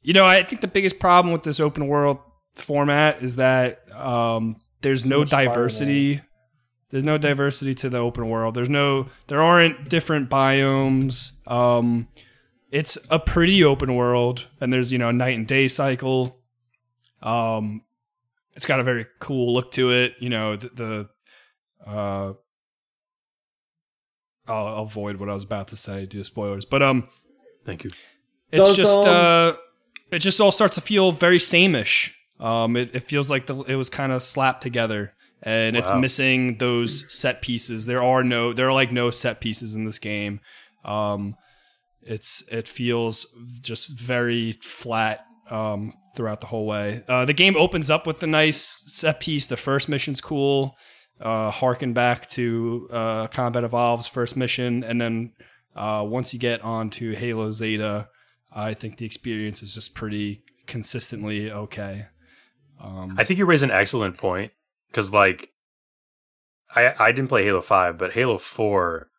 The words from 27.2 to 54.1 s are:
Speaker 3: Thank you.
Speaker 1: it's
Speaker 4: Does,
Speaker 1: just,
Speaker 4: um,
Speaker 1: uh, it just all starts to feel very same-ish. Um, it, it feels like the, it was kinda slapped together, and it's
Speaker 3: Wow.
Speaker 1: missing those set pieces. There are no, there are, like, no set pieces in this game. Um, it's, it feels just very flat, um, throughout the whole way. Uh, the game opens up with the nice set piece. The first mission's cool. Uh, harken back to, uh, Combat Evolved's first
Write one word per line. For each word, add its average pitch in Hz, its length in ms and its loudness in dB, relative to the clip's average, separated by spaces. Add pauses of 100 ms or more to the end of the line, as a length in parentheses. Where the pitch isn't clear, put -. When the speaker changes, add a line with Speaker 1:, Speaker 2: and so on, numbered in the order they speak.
Speaker 3:
Thank 85 220 -12
you. - 60 -10 (600)
Speaker 1:
it's 185 140 8
Speaker 4:
Does, 196 100 8
Speaker 1:
just, 202 240 6
Speaker 4:
um, 202 80 6
Speaker 1:
uh, 170 460 6 (580)
it 175 80 -4
just 185 220 2
all 202 100 8
starts 208 240 2
to 170 60 -6
feel 190 300 4
very 175 280 4
same-ish. 170 800 2 (220)
Um, 117 360 0
it, 123 200 -4
it 127 80 -6
feels 143 260 -2
like 135 160 -2
the, 139 180 -8
it 131 120 -4
was 131 140 -2
kinda 135 300 -2
slapped 131 440 0
together, 110 500 -4 (300)
and 113 340 0
it's 101 120 0
Speaker 3:
Wow. 101 100 2
Speaker 1:
missing 127 580 0
those 120 580 -2
set - 260 -2
pieces. 117 440 -6
There 123 160 -2
are 127 220 4
no, 120 280 0
there 127 160 0
are, 131 60 2
like, 131 180 2
no 120 200 0
set 120 300 -4
pieces 110 340 -6
in 110 100 -4
this 107 140 -8
game. 104 400 -6 (440)
Um, 104 520 -4 (640)
it's, - 500 -6
it 113 160 -6
feels 117 600 -2 (340)
just 120 360 -10
very 120 560 -2
flat, 110 680 -4 (280)
um, 107 420 -6 (220)
throughout 110 260 -6
the - 60 -16
whole 110 180 -6
way. 107 420 -6
Uh, 127 180 0
the 147 80 0
game 185 220 4
opens 160 360 2
up 151 160 0
with 160 120 -6
the 170 80 -4
nice 156 320 2
set - 600 -4
piece. 147 280 -4
The 127 100 -4
first 139 300 -2
mission's 139 320 -4
cool. 139 560 -2 (460)
Uh, 110 300 -2
harken 123 420 -2
back 120 360 0
to, 117 600 -4
uh, 113 360 -4
Combat 120 360 -2
Evolved's 120 440 0
first 120 280 -4